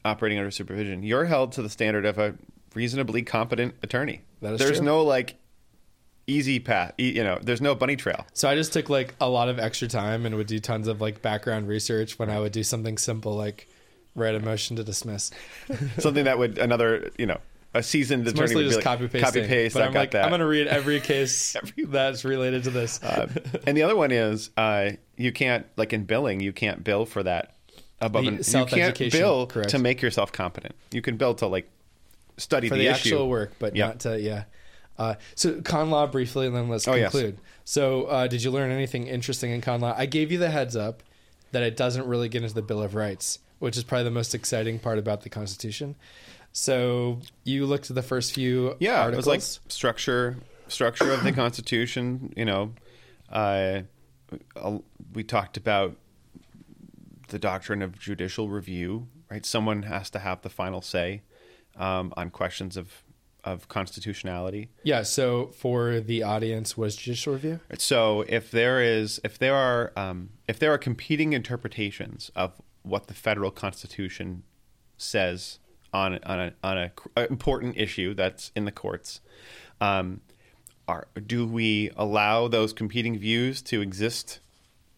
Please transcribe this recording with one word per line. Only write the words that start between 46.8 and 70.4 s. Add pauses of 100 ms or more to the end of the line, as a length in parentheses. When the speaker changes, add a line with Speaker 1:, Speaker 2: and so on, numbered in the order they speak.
Speaker 2:
you
looked
at
the
first
few
Speaker 1:
Yeah,
Speaker 2:
articles.
Speaker 1:
it
was,
like, (100)
structure, (320)
structure
of
the
<coughs>
Constitution.
You
know, (560)
uh, (760)
uh, (360)
we
talked
about (1300)
the
doctrine
of
judicial
review, (220)
right?
Someone
has
to
have
the
final
say, (540)
um,
on
questions
of, (400)
of
constitutionality. (140)
Speaker 2:
Yeah.
So (100)
for
the
audience,
was
judicial
review? (180)
Speaker 1:
So
if
there
is,
if
there
are,
um, (180)